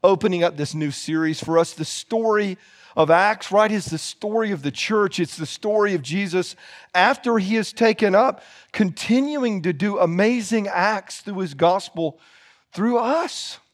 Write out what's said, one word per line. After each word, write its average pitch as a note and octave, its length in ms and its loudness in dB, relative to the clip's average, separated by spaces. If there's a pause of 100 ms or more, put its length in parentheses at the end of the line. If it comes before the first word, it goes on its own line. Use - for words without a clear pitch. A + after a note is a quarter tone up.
opening F#3 400 2
up E3+ 140 0
this D3 180 -6
new D3+ 160 -4
series D#3+ 500 -4
for E3 200 2
us. - 140 -2
The D#3+ 100 -8
story G#3 720 -2 (380)
of D#3+ 120 4
Acts, G3 440 2
right, G#3 180 4
is G#3 140 -2
the D#3+ 140 -6
story G#3+ 520 -4
of D#3 120 -4
the C#3+ 100 -4
church. G#3 480 0
It's E3 160 -4
the D#3 100 -8
story G#3 480 0
of D#3 80 -2
Jesus F3+ 540 -4 (360)
after A3 460 4
he G3 160 0
is A3 180 0
taken A3 440 2
up, A#3 260 2 (300)
continuing A#3+ 920 0
to F3+ 100 -2
do G3 280 -2
amazing G#3 680 0
acts F#3+ 540 -2
through G3+ 180 -10
his E3+ 160 -6
gospel E3 640 0 (540)
through A#3 260 0
us C#4+ 600 -4 (140)